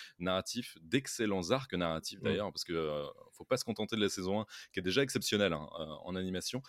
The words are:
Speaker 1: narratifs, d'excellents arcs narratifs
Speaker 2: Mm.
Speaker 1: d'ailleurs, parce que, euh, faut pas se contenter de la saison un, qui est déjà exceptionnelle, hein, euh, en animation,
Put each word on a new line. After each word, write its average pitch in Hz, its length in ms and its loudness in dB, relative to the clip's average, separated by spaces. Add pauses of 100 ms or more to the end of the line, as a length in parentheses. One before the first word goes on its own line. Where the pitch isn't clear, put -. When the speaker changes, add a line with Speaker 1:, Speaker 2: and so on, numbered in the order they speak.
(200)
Speaker 1:
narratifs, 92 640 -2
d'excellents 98 720 0
arcs 131 220 0
narratifs 82 480 0
Speaker 2:
Mm. - 20 -4
Speaker 1:
d'ailleurs, 101 300 2
parce - 100 -6
que, - 80 -6
euh, 76 320 0 (300)
faut - 100 -16
pas 127 140 2
se - 80 -4
contenter 107 320 -2
de 107 40 2
la 101 60 8
saison 98 320 0
un, 107 60 -2 (260)
qui - 80 -6
est 92 40 0
déjà 95 200 4
exceptionnelle, 104 480 4
hein, 76 160 -2 (120)
euh, 80 40 -6 (220)
en 90 100 -4
animation, 92 540 -2